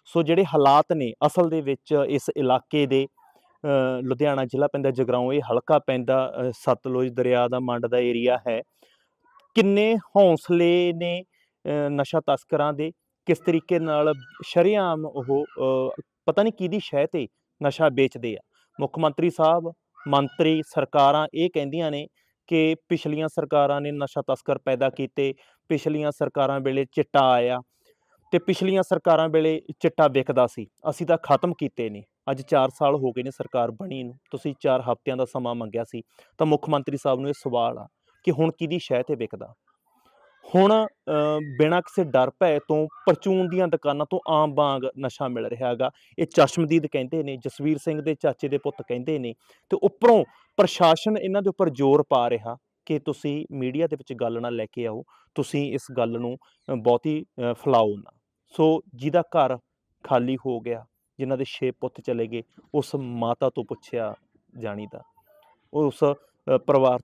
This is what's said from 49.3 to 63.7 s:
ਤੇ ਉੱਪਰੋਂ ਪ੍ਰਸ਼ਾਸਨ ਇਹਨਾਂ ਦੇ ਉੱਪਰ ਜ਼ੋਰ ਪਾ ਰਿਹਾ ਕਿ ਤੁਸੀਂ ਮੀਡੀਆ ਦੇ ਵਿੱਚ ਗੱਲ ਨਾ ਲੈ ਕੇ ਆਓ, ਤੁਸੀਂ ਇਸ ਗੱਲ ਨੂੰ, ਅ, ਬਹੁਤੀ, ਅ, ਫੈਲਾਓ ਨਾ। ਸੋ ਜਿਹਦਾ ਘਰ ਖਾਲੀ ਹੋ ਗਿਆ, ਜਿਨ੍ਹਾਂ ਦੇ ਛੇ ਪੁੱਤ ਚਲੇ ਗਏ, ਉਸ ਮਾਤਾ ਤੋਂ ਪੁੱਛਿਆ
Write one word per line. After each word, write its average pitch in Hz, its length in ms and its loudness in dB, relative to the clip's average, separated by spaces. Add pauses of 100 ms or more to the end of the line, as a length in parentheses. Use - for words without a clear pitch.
ਤੇ 185 140 0
ਉੱਪਰੋਂ 226 420 4 (320)
ਪ੍ਰਸ਼ਾਸਨ 190 600 4
ਇਹਨਾਂ 190 240 -2
ਦੇ 196 80 0
ਉੱਪਰ 185 200 0
ਜ਼ੋਰ 139 400 4
ਪਾ 120 200 2
ਰਿਹਾ 117 280 -4 (280)
ਕਿ 151 140 -4
ਤੁਸੀਂ 147 520 -8
ਮੀਡੀਆ 135 360 -4
ਦੇ 151 80 -6
ਵਿੱਚ 139 180 -14
ਗੱਲ 117 280 -4
ਨਾ 120 80 -6
ਲੈ 113 160 -6
ਕੇ 120 200 -8
ਆਓ, 110 180 -8 (320)
ਤੁਸੀਂ 143 380 -4
ਇਸ 123 80 -6 (160)
ਗੱਲ 117 220 -2
ਨੂੰ, 123 180 -6 (340)
ਅ, 135 40 -2
ਬਹੁਤੀ, 123 500 0 (140)
ਅ, 120 140 -2
ਫੈਲਾਓ 113 440 2
ਨਾ। - 140 -20 (360)
ਸੋ 160 340 2 (140)
ਜਿਹਦਾ 147 260 0
ਘਰ 131 360 0 (460)
ਖਾਲੀ 127 420 0
ਹੋ 123 140 -4
ਗਿਆ, 117 260 -8 (340)
ਜਿਨ੍ਹਾਂ 135 180 -4
ਦੇ 135 100 -6
ਛੇ 131 240 -4
ਪੁੱਤ 131 300 -10
ਚਲੇ 117 260 -4
ਗਏ, 113 160 -8 (320)
ਉਸ 147 200 -2
ਮਾਤਾ 120 540 -4
ਤੋਂ 123 140 -6
ਪੁੱਛਿਆ 110 520 -8 (420)